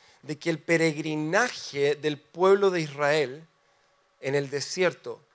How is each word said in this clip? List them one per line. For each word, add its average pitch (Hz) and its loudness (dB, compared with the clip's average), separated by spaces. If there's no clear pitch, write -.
de 147 -10
que 165 -2
el 160 -4
peregrinaje 156 0
del 147 -4
pueblo 196 4
de 180 0
Israel 147 -2
en 135 -2
el 143 -2
desierto, 143 -4